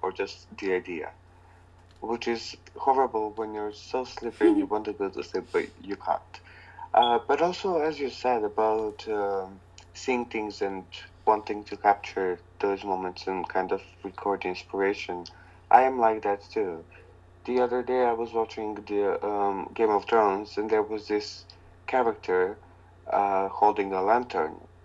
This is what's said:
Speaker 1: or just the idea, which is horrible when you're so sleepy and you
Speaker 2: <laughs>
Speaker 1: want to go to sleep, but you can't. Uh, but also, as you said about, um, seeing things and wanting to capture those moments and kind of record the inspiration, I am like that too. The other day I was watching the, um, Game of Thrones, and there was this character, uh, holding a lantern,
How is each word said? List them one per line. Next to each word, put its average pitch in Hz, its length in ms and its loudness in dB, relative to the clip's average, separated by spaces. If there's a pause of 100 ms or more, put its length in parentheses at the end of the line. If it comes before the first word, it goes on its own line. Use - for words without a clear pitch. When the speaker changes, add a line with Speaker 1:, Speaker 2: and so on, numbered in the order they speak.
Speaker 1:
or 92 100 -2
just - 340 -8 (120)
the 98 160 -2
idea, 87 360 -6 (920)
which 113 280 -4
is - 280 -4 (200)
horrible 117 600 2
when 107 180 -6
you're 104 180 -4
so - 320 -6
sleepy - 440 0
and 302 100 6
you 285 80 2
Speaker 2:
<laughs> 101 80 -2
Speaker 1:
want 107 120 -2
to 214 60 -2
go 196 160 -4
to - 140 -8
sleep, - 300 -6
but 87 140 0 (160)
you 98 140 -8
can't. - 440 -6 (520)
Uh, 120 260 6 (100)
but 143 140 2
also, 180 380 0
as 147 200 -2
you 131 100 -2
said 120 340 0
about, 110 640 0
um, 98 520 -4 (340)
seeing 123 320 -2
things 107 360 -6
and 95 220 -4 (420)
wanting 107 380 0
to 101 120 -10
capture 95 640 2 (220)
those 98 240 0
moments 95 440 -4
and 92 200 -4
kind 95 240 -2
of 95 100 -2 (200)
record 98 400 -4
the 92 60 -4
inspiration, 95 760 -2 (460)
I 127 120 12
am 131 180 2
like 110 220 4
that 101 280 0
too. 87 340 -2 (600)
The 123 160 2
other 123 220 2
day 127 220 2
I 120 80 4
was 113 200 -4
watching 110 420 -2
the, 101 520 0
um, 101 480 0
Game 113 160 4
of 101 160 2
Thrones, 101 520 2
and 107 120 -2
there 107 120 4
was 107 260 -6
this - 360 -4 (420)
character, 95 720 0 (480)
uh, 98 420 0
holding 101 440 2
a 92 100 0
lantern, 104 540 2 (280)